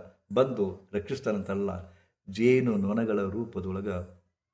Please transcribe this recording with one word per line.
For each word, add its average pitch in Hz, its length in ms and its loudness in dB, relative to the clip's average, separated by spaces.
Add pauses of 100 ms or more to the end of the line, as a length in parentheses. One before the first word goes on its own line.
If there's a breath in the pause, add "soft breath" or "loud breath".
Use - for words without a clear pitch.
(320)
ಬಂದು 110 600 0
ರಕ್ಷಿಸ್ತಾನಂತಲ್ಲ, 101 800 -2 (600 soft breath)
ಜೇನು 120 460 4
ನೊಣಗಳ 104 460 0
ರೂಪದೊಳಗ 98 680 -4 (640)